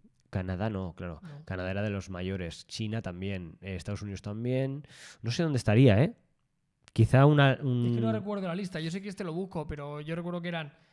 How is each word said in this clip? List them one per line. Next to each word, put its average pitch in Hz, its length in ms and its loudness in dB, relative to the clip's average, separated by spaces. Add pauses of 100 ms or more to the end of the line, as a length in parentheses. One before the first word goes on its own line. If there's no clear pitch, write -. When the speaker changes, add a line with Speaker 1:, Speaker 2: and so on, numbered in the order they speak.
(300)
Speaker 1:
Canadá, 92 380 -4
no, 95 280 -6
claro. 87 260 -10
Speaker 2:
No. 151 220 -16
Speaker 1:
Canadá 92 260 -6
era 98 120 -4
de 107 80 -2
los 98 200 -6
mayores. 92 560 -6
China 110 360 -6
también. 90 580 -8
Eh, 95 160 -8
Estados 101 260 -6
Unidos 98 180 -8
también. 127 640 -4 (400)
No 113 80 -2
sé 170 140 0
dónde 147 140 2
estaría, 113 440 8
¿eh? 226 120 2 (760)
Quizá 127 340 8
una, 143 260 6
Speaker 2:
Es - 60 0
que 147 60 -8
no 120 440 2
Speaker 1:
un 113 40 2
Speaker 2:
recuerdo 202 340 -4
la 165 80 -4
lista. 185 260 -6
Yo 160 100 -4
sé 190 120 -8
que 208 60 -10
este 196 160 -8
lo 160 80 -6
busco, 175 340 -6
pero 147 340 -10
yo 156 140 -6
recuerdo 175 260 -6
que 170 80 -8
eran 160 240 -8 (200)